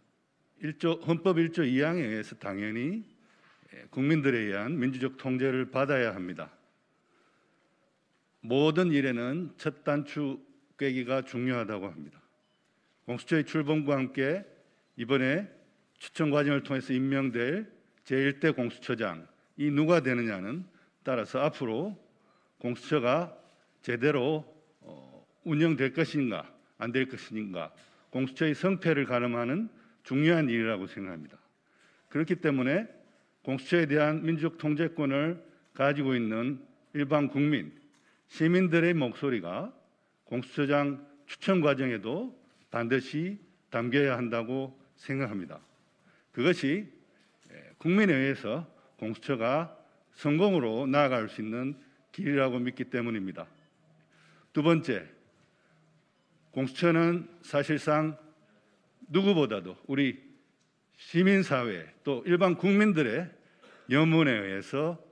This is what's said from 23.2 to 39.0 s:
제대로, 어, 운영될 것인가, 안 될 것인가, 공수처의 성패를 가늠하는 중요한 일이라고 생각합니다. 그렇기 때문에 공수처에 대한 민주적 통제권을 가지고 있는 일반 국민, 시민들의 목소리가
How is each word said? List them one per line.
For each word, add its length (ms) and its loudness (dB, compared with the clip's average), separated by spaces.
제대로, 600 0
어, 460 -20
운영될 480 2
것인가, 580 -2
안 140 -6
될 160 0
것인가, 640 -10
공수처의 440 -2
성패를 520 0
가늠하는 640 -2
중요한 460 2
일이라고 380 -2
생각합니다. 520 -12
그렇기 280 -2
때문에 500 0
공수처에 440 0
대한 380 2
민주적 340 -2
통제권을 840 0
가지고 400 2
있는 460 -2
일반 360 0
국민, 440 0
시민들의 680 4
목소리가 800 -2